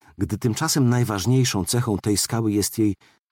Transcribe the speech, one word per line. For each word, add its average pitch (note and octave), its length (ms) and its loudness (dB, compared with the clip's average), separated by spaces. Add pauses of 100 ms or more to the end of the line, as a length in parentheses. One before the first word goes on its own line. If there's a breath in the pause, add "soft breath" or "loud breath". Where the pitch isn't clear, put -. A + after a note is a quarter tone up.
(180 soft breath)
gdy F#2+ 200 -4
tymczasem B2+ 520 0
najważniejszą A#2+ 760 2
cechą A#2 320 0
tej G#2 200 0
skały A2+ 340 -2
jest G2+ 260 -2
jej G#2 180 2 (360 soft breath)